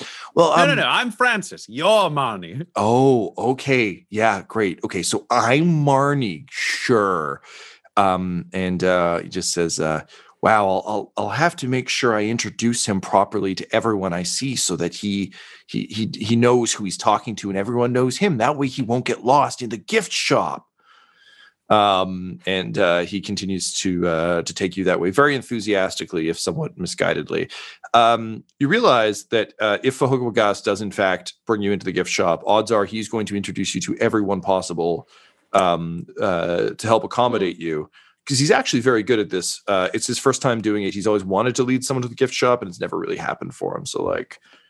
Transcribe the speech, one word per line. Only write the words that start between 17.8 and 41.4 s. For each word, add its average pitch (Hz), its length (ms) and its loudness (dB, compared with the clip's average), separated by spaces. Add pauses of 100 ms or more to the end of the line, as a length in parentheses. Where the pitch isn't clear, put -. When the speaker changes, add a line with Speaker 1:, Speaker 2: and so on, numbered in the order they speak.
Speaker 1:
knows 123 240 0
him. 196 200 0
That 131 200 2
way 139 100 0
he 131 140 -6
won't 120 240 -2
get - 180 -4
lost 127 380 2
in 117 80 -8
the 113 80 -6
gift 208 340 -4
shop." 95 560 -2 (1000)
Um, 92 760 2
and, 92 320 -2
uh, 87 220 4
he 92 220 -4
continues 98 580 -6
to, 87 280 0
uh, 85 360 0
to - 100 -8
take 90 240 -4
you 95 60 -2
that 90 160 2
way, 87 100 0
very 143 240 2
enthusiastically, 95 960 -2
if 82 80 -4
somewhat 80 400 -6
misguidedly. 82 720 -2 (440)
Um, 113 500 2 (160)
you 139 80 2
realize 135 580 4
that, 110 340 0
uh, 104 220 2
if 127 160 0
Fahugwagas 117 640 2
does, 101 180 0
in 101 100 -6
fact, 92 420 0 (140)
bring 107 140 0
you 101 100 0
into 92 140 -4
the 95 80 -4
gift 90 180 -2
shop, 87 340 0
odds 107 260 2
are 104 140 2
he's 107 240 -8
going 110 180 -4
to 101 80 -6
introduce 98 380 -6
you 90 80 -4
to - 160 -6
everyone 101 440 0
possible, 85 640 -2 (460)
um, 85 520 0 (140)
uh, 92 520 0
to - 160 -8
help 113 160 4
accommodate 107 560 0
you. 80 300 -6 (360)
'Cause 127 140 -2
he's 151 120 2
actually - 280 2
very 113 240 2
good 113 160 2
at 95 120 -2
this. 92 360 -6
Uh, 95 260 2
it's 113 140 -4
his 123 120 -2
first - 220 0
time 117 200 0
doing 104 220 0
it. 92 100 -4
He's 101 140 -4
always 104 180 2
wanted 110 300 0